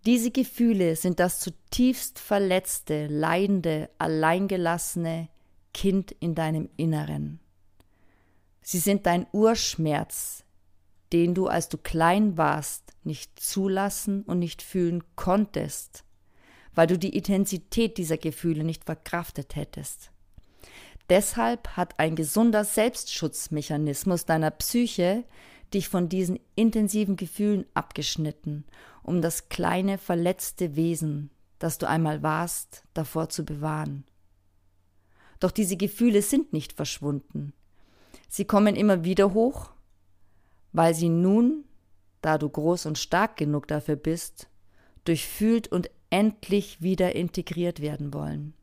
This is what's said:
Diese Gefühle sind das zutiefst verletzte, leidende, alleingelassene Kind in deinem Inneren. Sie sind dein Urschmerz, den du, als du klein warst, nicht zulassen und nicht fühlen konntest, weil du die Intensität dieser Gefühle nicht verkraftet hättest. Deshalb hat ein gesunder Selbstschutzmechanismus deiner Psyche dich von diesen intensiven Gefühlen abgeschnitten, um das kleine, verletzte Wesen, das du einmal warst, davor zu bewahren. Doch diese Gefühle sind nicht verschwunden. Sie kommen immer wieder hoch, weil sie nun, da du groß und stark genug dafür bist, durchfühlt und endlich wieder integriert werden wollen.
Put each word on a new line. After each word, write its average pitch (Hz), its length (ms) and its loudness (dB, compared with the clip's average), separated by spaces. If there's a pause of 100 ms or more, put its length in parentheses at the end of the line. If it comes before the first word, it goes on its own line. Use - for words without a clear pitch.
Diese 233 280 2
Gefühle 208 640 2
sind 180 240 0
das 180 180 2
zutiefst - 800 -2
verletzte, 185 880 0
leidende, 165 800 0 (100)
alleingelassene 165 1300 0 (440)
Kind 196 460 0
in 165 160 -2
deinem 160 420 -2
Inneren. 151 640 -2 (1200)
Sie - 160 -4
sind 196 280 2
dein 175 260 2
Urschmerz, 208 1120 0 (680)
den 170 220 4
du, 185 140 0
als 165 200 0
du 156 100 -6
klein 180 580 2
warst, 151 640 -2
nicht - 380 -10
zulassen 196 840 -2
und 180 160 -2
nicht 170 240 -4
fühlen 175 400 -2 (140)
konntest, - 880 -2 (680)
weil 165 140 6
du 180 100 2
die 180 200 -2
Intensität 196 840 0
dieser 160 200 -2
Gefühle 156 440 -2
nicht 160 220 -4
verkraftet - 720 -8
hättest. - 540 -10 (1000)
Deshalb 226 680 2
hat 180 220 -4
ein 160 160 2
gesunder 208 500 2
Selbstschutzmechanismus 160 1600 -2
deiner 160 260 2
Psyche 226 720 0 (500)
dich 196 140 0
von 180 200 0
diesen 185 300 -2 (160)
intensiven 214 640 2
Gefühlen 202 580 -2
abgeschnitten, 151 880 -6 (380)
um 175 180 0
das 165 280 -2
kleine, 185 500 0
verletzte 175 760 -2
Wesen, 156 540 -2 (280)
das 165 200 -4
du - 100 -2
einmal 156 340 0
warst, 160 640 -4 (100)
davor 160 340 -4
zu - 160 -6
bewahren. 147 600 -6 (1400)
Doch 180 100 2
diese 196 260 0
Gefühle 208 460 4
sind 285 300 0
nicht 151 220 -4
verschwunden. 143 800 -6 (760)
Sie - 180 -4
kommen 208 300 6
immer 190 280 4
wieder 190 300 4
hoch, 233 380 0 (1000)
weil 165 220 4
sie 165 160 2
nun, 220 540 4 (580)
da 156 160 2
du 147 100 -2
groß 160 380 0
und 156 100 -4
stark 202 400 0
genug 147 320 0
dafür 151 280 -2
bist, - 520 -6 (560)
durchfühlt 220 640 2
und 180 220 -2 (180)
endlich 202 720 0
wieder 180 340 2
integriert 175 680 -4
werden 147 340 -6
wollen. 151 480 -8